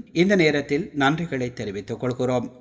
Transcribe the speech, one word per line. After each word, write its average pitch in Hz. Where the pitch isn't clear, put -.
இந்த 196
நேரத்தில் 143
நன்றிகளை 143
தெரிவித்துக் 104
கொள்கிறோம். 123